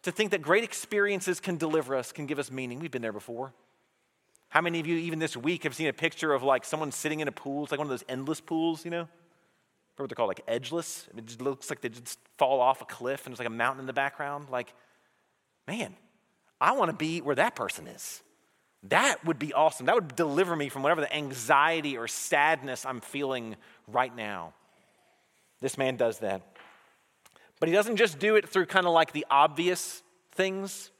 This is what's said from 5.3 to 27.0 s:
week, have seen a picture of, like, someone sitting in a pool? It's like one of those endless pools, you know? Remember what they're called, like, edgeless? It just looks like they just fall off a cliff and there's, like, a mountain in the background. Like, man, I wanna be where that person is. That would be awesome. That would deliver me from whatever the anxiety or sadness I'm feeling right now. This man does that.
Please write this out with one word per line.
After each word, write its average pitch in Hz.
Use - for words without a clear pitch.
week, 151
have 139
seen 160
a 135
picture 160
of, 127
like, 131
someone 156
sitting 156
in 147
a -
pool? 139
It's 143
like 143
one 147
of -
those 123
endless 135
pools, 165
you 170
know? 170
Remember -
what 139
they're -
called, 113
like, -
edgeless? 127
It 113
just 117
looks 135
like -
they 123
just 117
fall 135
off 127
a 127
cliff 131
and 127
there's, 117
like, 117
a -
mountain 123
in 131
the 131
background. 143
Like, 123
man, 202
I 175
wanna 262
be 160
where 135
that 180
person 92
is. -
That 180
would 160
be 151
awesome. 151
That 175
would 151
deliver 170
me 143
from 135
whatever 156
the 143
anxiety 143
or 113
sadness 143
I'm 127
feeling 127
right 123
now. 101
This 131
man 131
does 117
that. 95